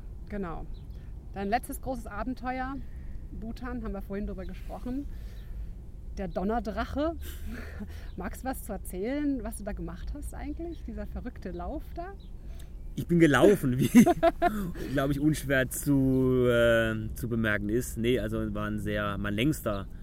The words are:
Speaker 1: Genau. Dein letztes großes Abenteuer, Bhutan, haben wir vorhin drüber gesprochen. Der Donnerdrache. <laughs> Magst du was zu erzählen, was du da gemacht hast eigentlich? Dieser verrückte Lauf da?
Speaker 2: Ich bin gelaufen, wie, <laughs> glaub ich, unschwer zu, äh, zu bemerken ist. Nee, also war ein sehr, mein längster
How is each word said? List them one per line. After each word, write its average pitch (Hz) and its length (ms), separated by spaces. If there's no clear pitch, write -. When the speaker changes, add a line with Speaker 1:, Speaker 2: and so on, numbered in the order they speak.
Speaker 1:
Genau. 185 380
Dein 196 160
letztes 262 320
großes 247 260
Abenteuer, 254 680
Bhutan, 233 420
haben 214 120
wir 196 80
vorhin 202 240
drüber 190 180
gesprochen. 247 640
Der 190 100
Donnerdrache. 220 840
<laughs> - 520
Magst 180 240
du 254 60
was - 140
zu - 100
erzählen, 262 680
was 233 140
du 208 80
da 202 80
gemacht 165 420
hast 190 200
eigentlich? 311 500
Dieser 208 220
verrückte 196 460
Lauf 180 300
da? 349 140
Speaker 2:
Ich - 80
bin 170 120
gelaufen, 147 600
wie, - 120
<laughs> 220 1040
glaub 143 160
ich, 143 100
unschwer 139 480
zu, 131 800
äh, 117 460
zu 120 140
bemerken 107 400
ist. 120 300
Nee, 117 220
also 110 340
war 104 140
ein 107 100
sehr, 104 400
mein 101 160
längster 107 520